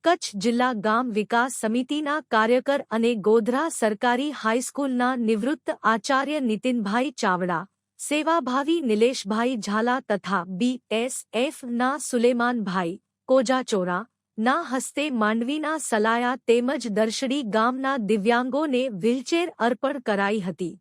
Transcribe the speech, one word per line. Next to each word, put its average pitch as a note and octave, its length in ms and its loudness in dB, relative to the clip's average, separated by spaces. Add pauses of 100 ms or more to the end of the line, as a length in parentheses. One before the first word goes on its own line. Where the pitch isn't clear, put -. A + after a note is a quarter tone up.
કચ્છ E4 400 0
જિલ્લા A#3+ 400 2
ગામ A#3 320 2
વિકાસ A#3+ 460 0
સમિતિના C#4 520 -2 (200)
કાર્યકર B3 440 4 (200)
અને A3+ 120 4 (160)
ગોધરા A#3 460 4
સરકારી A#3+ 640 0
હાઈસ્કૂલના B3 760 -2 (100)
નિવૃત્ત A3+ 540 0
આચાર્ય C4+ 720 0
નીતિનભાઈ A#3 680 0 (120)
ચાવડા, F3+ 360 0 (400)
સેવાભાવી D4 840 0
નિલેશભાઈ A3+ 760 0
ઝાલા A3 460 0
તથા F#3+ 360 -2 (120)
બી B3 180 0 (300)
એસ B3+ 160 -6 (240)
એફ D4 180 -4 (220)
ના B3+ 100 0 (140)
સુલેમાનભાઈ A3+ 920 0 (320)
કોજાચોરા A#3+ 720 2 (380)
ના C4 240 2 (100)
હસ્તે C4+ 320 -4 (160)
માંડવીના C4 600 0
સલાયા A#3 640 0
તેમજ B3 500 2
દર્શડી A#3+ 540 0
ગામના B3+ 440 0 (140)
દિવ્યાંગોને B3 720 0 (220)
વ્હીલચેર C4+ 420 0 (220)
અર્પણ C4+ 400 -2
કરાઈ G3+ 400 0
હતી. F3 320 -6